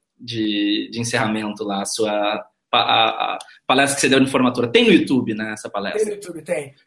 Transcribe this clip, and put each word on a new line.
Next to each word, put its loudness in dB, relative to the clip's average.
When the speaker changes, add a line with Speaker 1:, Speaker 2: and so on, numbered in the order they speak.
Speaker 1:
de, -2
de -8
encerramento -2
lá, -4
a -6
sua -2
pa-, 2
a, 0
a -8
palestra 2
que -4
você 4
deu 6
de 2
formatura. 0
Tem 4
no 6
YouTube, 2
né, -6
essa -10
palestra? -4
Speaker 2:
Tem 0
no -6
YouTube, -12
tem. -6